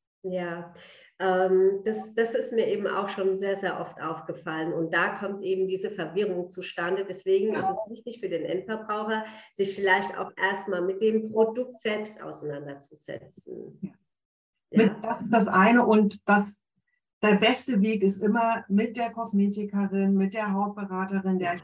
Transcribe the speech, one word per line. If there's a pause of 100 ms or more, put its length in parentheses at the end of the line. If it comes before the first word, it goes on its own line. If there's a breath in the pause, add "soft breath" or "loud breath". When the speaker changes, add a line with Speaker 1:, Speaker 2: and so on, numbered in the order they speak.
(220)
Speaker 1:
Ja, (460 loud breath)
ähm,
das,
das
ist
mir
eben
auch
schon
sehr,
sehr
oft
aufgefallen.
Und
da
kommt
eben
diese
Verwirrung
zustande.
Deswegen
Speaker 2:
Ja.
Speaker 1:
ist
es
wichtig
für
den
Endverbraucher, (300 loud breath)
sich
vielleicht
auch
erstmal
mit
dem
Produkt
selbst
auseinanderzusetzen.
Speaker 2:
Ja. (800)
Speaker 1:
Ja?
Speaker 2:
Mit, (100)
das
ist
das
eine.
Und
das, (600)
der
beste
Weg
ist
immer,
mit
der
Kosmetikerin,
mit
der
Hautberaterin,
der
Speaker 1:
Ja.